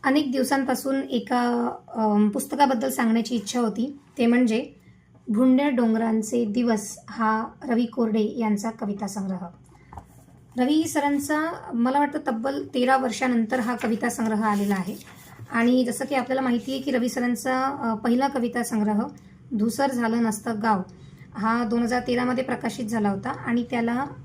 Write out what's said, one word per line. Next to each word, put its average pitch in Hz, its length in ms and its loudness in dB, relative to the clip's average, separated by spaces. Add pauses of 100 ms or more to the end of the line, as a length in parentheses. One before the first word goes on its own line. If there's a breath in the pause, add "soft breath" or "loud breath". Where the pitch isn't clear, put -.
अनेक 277 280 2
दिवसांपासून 269 680 0
एका, 240 680 0 (180)
अम, 214 400 2
पुस्तकाबद्दल 262 640 0
सांगण्याची 226 440 0
इच्छा 240 260 -2
होती, 233 400 -2 (180)
ते 233 80 4
म्हणजे 240 460 2 (560 soft breath)
भुंड्या 254 400 4
डोंगरांचे 226 760 2
दिवस 220 540 0 (100)
हा 220 380 0 (160)
रवी 240 240 0
कोरडे 220 520 0
यांचा 214 320 0
कविता 202 360 -6
संग्रह. 190 400 -6 (1120 loud breath)
रवी 302 300 2
सरांचा 302 840 0
मला 247 240 2
वाटतं 294 280 0
तब्बल 277 480 -2
तेरा 254 220 4
वर्षानंतर 247 640 0
हा 240 160 -2
कविता 226 320 -2
संग्रह 220 360 0
आलेला 202 300 2
आहे 185 220 -4 (560 loud breath)
आणि 247 320 4
जसं 240 200 -4
की 277 100 -4
आपल्याला 262 260 0
माहिती 247 320 0
आहे 269 80 -4
की 269 100 -2
रवी 247 180 2
सरांचा, 254 560 0
अ, 262 300 -2
पहिला 240 340 2
कविता 240 340 -2
संग्रह 214 440 0 (480 loud breath)
धुसर 233 360 2
झालं 233 320 0
नसतं 220 400 -2
गाव 214 200 2 (520 loud breath)
हा 226 300 0
दोन 233 180 0
हजार 240 240 0
तेरामध्ये 247 380 0
प्रकाशित 247 400 -4
झाला 214 260 0
होता 196 200 -4
आणि 240 400 -2
त्याला 240 360 0 (180)